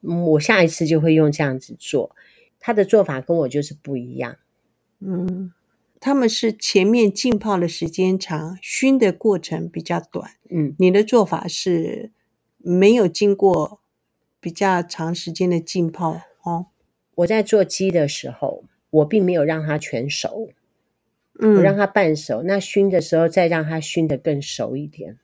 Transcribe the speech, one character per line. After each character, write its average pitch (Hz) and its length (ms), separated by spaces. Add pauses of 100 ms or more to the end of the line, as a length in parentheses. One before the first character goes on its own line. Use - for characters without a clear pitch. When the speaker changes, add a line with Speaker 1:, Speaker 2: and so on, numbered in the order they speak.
Speaker 1:
嗯， 170 220
我 156 160
下 180 240
一 165 40
次 160 180
就 156 140
会 160 140
用 156 180
这 147 100
样 135 160
子 120 200
做。 - 380 (440)
他 - 140
的 208 100
做 202 180
法 139 200
跟 170 160
我 147 100
就 139 140
是 143 200
不 139 140
一 123 200
样。 123 220 (640)
Speaker 2:
嗯， 185 520 (500)
他 277 120
们 254 140
是 220 260
前 - 320
面 220 260
浸 240 260
泡 196 200
的 175 100
时 165 220
间 185 300
长， 165 420
熏 269 360
的 220 140
过 196 280
程 165 300
比 170 120
较 170 180
短。 - 320 (180)
Speaker 1:
嗯。 151 280
Speaker 2:
你 180 120
的 196 140
做 220 220
法 170 220
是 - 640 (460)
没 185 360
有 226 140
经 202 280
过 185 440 (600)
比 - 100
较 180 320
长 170 320
时 170 200
间 180 160
的 175 100
浸 170 320
泡 165 300 (220)
哦。 170 240 (480)
Speaker 1:
我 175 120
在 220 160
做 208 220
鸡 190 260
的 160 160
时 139 240
候， - 320 (260)
我 151 160
并 202 180
没 180 100
有 160 100
让 160 220
它 151 120
全 135 320
熟。 - 400 (920)
Speaker 2:
嗯。 214 160
Speaker 1:
我 185 40
让 196 140
它 202 100
半 190 300
熟， 131 280
那 196 140
熏 196 320
的 180 120
时 160 160
候 165 100
再 170 200
让 165 180
它 160 160
熏 160 260
得 143 100
更 143 240
熟 123 360
一 151 100
点。 131 360